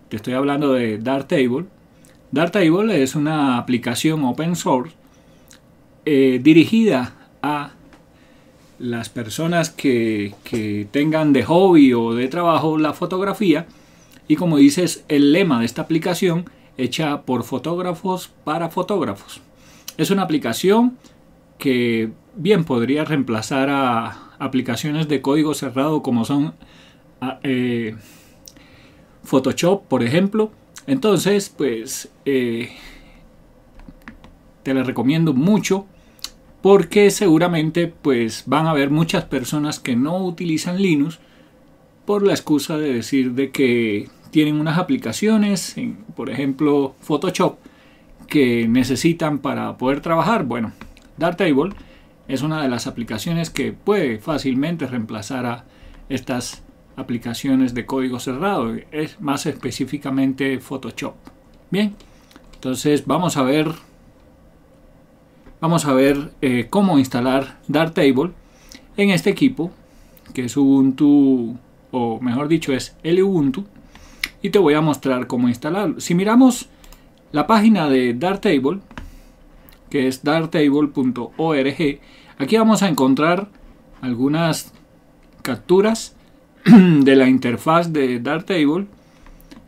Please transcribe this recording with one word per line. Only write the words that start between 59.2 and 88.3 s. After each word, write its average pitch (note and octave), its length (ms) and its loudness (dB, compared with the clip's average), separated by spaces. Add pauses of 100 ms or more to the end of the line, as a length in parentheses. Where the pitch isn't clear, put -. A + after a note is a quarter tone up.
más C#3+ 240 -4
específicamente C3+ 1120 -4
Photoshop. C3+ 540 -12 (560)
Bien, G3+ 240 -2 (640)
entonces C3+ 500 0
vamos D#3+ 320 -2
a C3+ 60 2
ver, D3 240 2 (1900)
vamos D#3+ 240 0
a C#3+ 80 2
ver, C#3+ 380 2 (100)
eh, B2 280 0
cómo F#3+ 280 2
instalar C3 720 0
Darktable D#3 640 0 (640)
en G3+ 140 2
este F3+ 180 0
equipo, D3 420 0 (640)
que B2+ 120 -4
es A#2+ 120 -6
Ubuntu, C3+ 1000 4 (340)
o A#2 300 -4
mejor B2+ 260 -2
dicho, D#3+ 260 0
es - 300 -6
el F3 180 2
Ubuntu, F#3+ 440 0 (760)
y G3+ 80 -6
te F3+ 80 2
voy D#3+ 160 6
a D3+ 80 2
mostrar C3+ 460 -2
cómo B2 200 0
instalarlo. D#3 520 -4
Si E3+ 160 -2
miramos A#3 540 4 (640)
la D3+ 140 -2
página G#3 420 4
de B2+ 280 2
Darktable, F3 640 0 (1120)
que C3 180 0
es C3 160 -4
darktable D3+ 640 2
punto B2+ 500 -4
org, C#3+ 640 -2 (380)
aquí C#3 200 0
vamos A3 240 4
a G3 80 2
encontrar D3 600 2 (520)
algunas C#3 720 -2 (720)
capturas F#3+ 760 0 (220)
<clears throat> - 260 -20
de D#3+ 500 8
la C3 140 6
interfaz D#3 640 2
de B2+ 260 -2
Darktable. D#3+ 680 -2 (800)